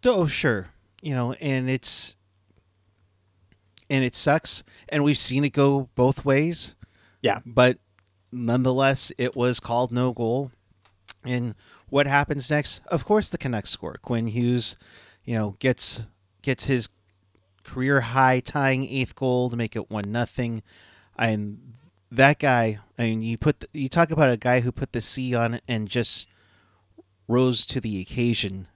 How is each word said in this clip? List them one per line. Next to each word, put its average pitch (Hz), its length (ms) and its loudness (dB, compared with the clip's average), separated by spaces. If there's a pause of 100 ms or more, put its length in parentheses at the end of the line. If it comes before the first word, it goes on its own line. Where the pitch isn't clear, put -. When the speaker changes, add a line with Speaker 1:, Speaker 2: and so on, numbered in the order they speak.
Speaker 1:
Oh, 214 220 4
sure. 113 420 0 (320)
You 151 140 -4
know, 123 180 -2
and 131 360 -2
it's, - 460 0 (1700)
and 135 140 0
it 123 120 -2
sucks, - 480 0 (240)
and 147 160 0
we've 147 140 4
seen 135 260 2
it 143 80 0
go 139 440 2
both 127 280 2
ways. 147 520 0 (460)
Speaker 2:
Yeah. 107 240 0
Speaker 1:
But 123 320 4 (540)
nonetheless, 127 840 0
it 123 180 -2
was 123 240 2
called 120 320 -2
no 123 220 0
goal. 123 380 -2 (760)
And 120 300 -4 (340)
what 139 180 2
happens 143 420 0
next? 147 380 -2
Of 160 160 -2
course, 208 260 0
the - 80 -8
Canucks 117 320 -4
score. - 320 -6
Quinn 117 260 -2
Hughes, 120 500 0 (480)
you 120 100 -6
know, 107 240 -4
gets, - 440 0 (380)
gets - 260 -4
his 123 200 0 (760)
career 131 380 0
high 127 380 4
tying 135 480 0
eighth 131 280 -4
goal 127 340 0
to 120 80 -6
make 113 180 -4
it 110 160 -8
one 104 200 -6
nothing. 117 520 -4 (540)
And 110 560 -2 (380)
that 135 280 6
guy, 117 400 2 (180)
I 120 60 -2
mean, 113 180 0
you 113 160 -4
put - 220 0
the, - 140 -16
you 139 160 -6
talk 170 220 2
about 151 200 4
a 120 60 0
guy 123 240 2
who 120 100 -2
put - 220 -8
the 117 80 -4
C 127 340 -4
on 117 200 0
it - 120 -12
and 110 200 -4
just - 400 -2 (1000)
rose 123 400 2
to - 140 -4
the 104 180 -4
occasion. 98 760 -2